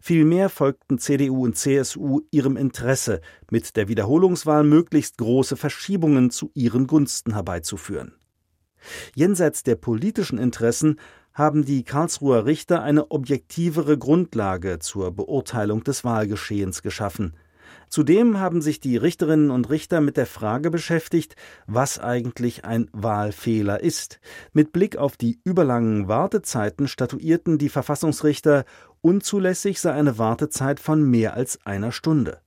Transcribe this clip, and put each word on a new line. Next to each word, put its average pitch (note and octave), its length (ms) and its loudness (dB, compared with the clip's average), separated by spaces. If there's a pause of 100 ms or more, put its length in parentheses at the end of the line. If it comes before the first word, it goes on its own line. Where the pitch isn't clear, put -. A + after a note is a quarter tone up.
Vielmehr E3+ 480 4
folgten C#3 480 -2
C C#3+ 200 0
D C#3 120 2
U C3 140 -2
und A#2 120 0
C C#3 200 0
S C3+ 220 -2
U C#3 240 -2 (100)
ihrem C#3 260 2
Interesse, B2+ 640 -2 (300)
mit - 240 -2
der G#2 140 0
Wiederholungswahl D3+ 720 2
möglichst D3+ 540 4
große B2 380 0
Verschiebungen D3 760 2
zu - 240 -8
ihren B2+ 320 0
Gunsten C#3+ 460 0
herbeizuführen. F2 840 -8 (1000)
Jenseits E3+ 500 2
der A#2 120 2
politischen B2+ 640 -2
Interessen B2 600 0 (340)
haben D3 320 2
die C3+ 180 -2
Karlsruher C#3 640 0
Richter D#3 360 0
eine D3 300 2
objektivere D3+ 880 0
Grundlage G2+ 800 0
zur F#2 320 -6
Beurteilung G#2+ 720 -4
des C#3 200 -4
Wahlgeschehens G#2 800 -2
geschaffen. G2 540 -6 (540)
Zudem G3 500 4
haben F3 220 0
sich D3 180 -2
die B2+ 160 -2
Richterinnen D3+ 560 2
und B2 180 0
Richter D#3 300 0
mit D3 160 0
der C3 100 2
Frage B2 460 -4
beschäftigt, E3 640 -2 (320)
was B2 320 -2
eigentlich A#2+ 680 -4
ein A2+ 280 -2
Wahlfehler G#2 880 -2
ist. - 400 -6 (320)
Mit D3+ 180 4
Blick G3 240 0
auf C#3+ 220 -2
die A#2 260 -2
überlangen A#2+ 640 2
Wartezeiten C3+ 800 -2
statuierten D#3+ 680 0
die D3 120 0
Verfassungsrichter, D3 960 0 (380)
unzulässig F#3 800 0
sei E3+ 100 0
eine C#3 260 0
Wartezeit C3+ 640 -2
von D#3 240 2
mehr A#2 300 2
als - 320 -6
einer G2+ 260 -4
Stunde. D3+ 560 -2